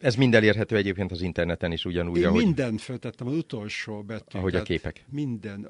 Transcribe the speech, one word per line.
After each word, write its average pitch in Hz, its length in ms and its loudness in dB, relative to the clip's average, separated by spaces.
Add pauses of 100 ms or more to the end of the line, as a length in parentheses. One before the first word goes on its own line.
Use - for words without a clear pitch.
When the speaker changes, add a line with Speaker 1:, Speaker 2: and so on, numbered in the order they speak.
Speaker 1:
ez 127 140 0
mind 123 200 4
elérhető 107 420 6
egyébként 98 360 0
az 87 100 -8
interneten 85 500 -2
is 80 120 -4
ugyanúgy, 85 340 -2
Speaker 2:
Én 87 80 4
Speaker 1:
ahogy - 180 6
Speaker 2:
mindent 127 360 0
föltettem, 123 460 -10
az 131 80 -2
utolsó 107 680 -6
betűt, 104 320 -12
Speaker 1:
ahogy 95 140 0
a 90 40 2
Speaker 2:
tehát 87 140 0
Speaker 1:
képek. - 420 -4
Speaker 2:
minden, 107 600 -8